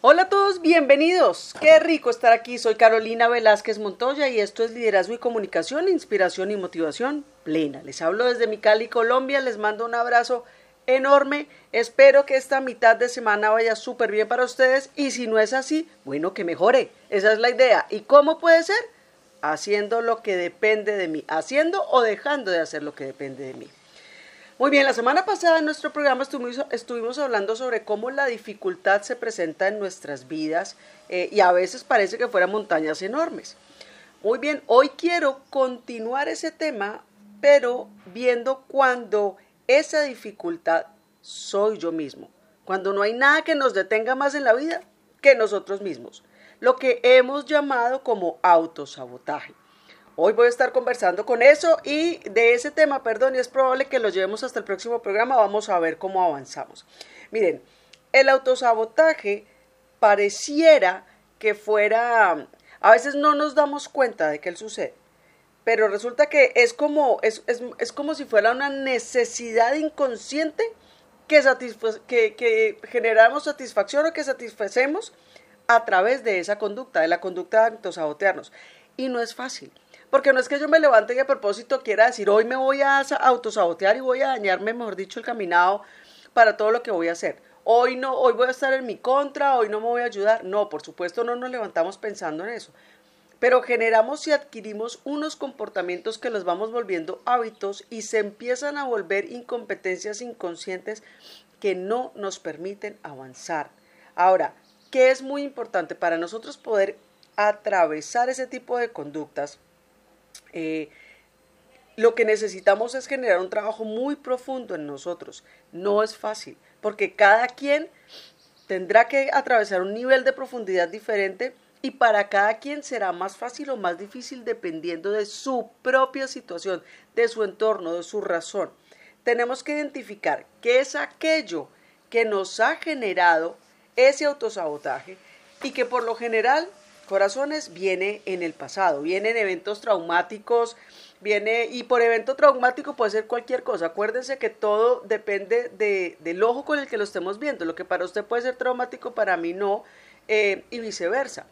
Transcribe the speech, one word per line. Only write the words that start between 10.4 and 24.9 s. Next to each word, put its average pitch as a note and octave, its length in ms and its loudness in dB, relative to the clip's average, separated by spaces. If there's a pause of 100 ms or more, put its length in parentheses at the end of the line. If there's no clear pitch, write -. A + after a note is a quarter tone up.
enorme. C#4 640 2 (240)
Espero C#4 520 8
que C#4 120 -2
esta C4+ 260 -2
mitad A#3 340 4
de A#3+ 140 -2
semana G#3+ 400 0
vaya A3+ 260 2
súper A#3+ 340 -4
bien G#3+ 160 0
para A#3+ 180 0
ustedes C4 520 2
y C#4+ 140 -2
si A#3+ 160 -6
no A3 120 2
es G#3+ 140 2
así, D4+ 360 -2 (160)
bueno, - 280 -4
que G3+ 120 -8
mejore. F3 460 2 (200)
Esa G#3 220 2
es G#3+ 60 2
la A#3 120 2
idea. A3+ 400 4
¿Y G#3 100 -6
cómo D4 380 6
puede E4 240 6
ser? G4+ 200 -2 (600)
Haciendo G3+ 580 -2
lo A#3 220 -2
que G3+ 120 -4
depende G#3 640 0
de F#3 120 -2
mí, D#3 200 -6
haciendo D4 600 -2
o B3+ 100 6
dejando A#3 500 -2
de E3+ 100 0
hacer D3+ 220 -6
lo D3 120 -10
que C#3+ 100 -12
depende C3+ 400 -12
de G3 100 -14
mí. D3 140 -18 (880)
Muy C#4 120 2
bien, C#4 140 6
la C4+ 80 2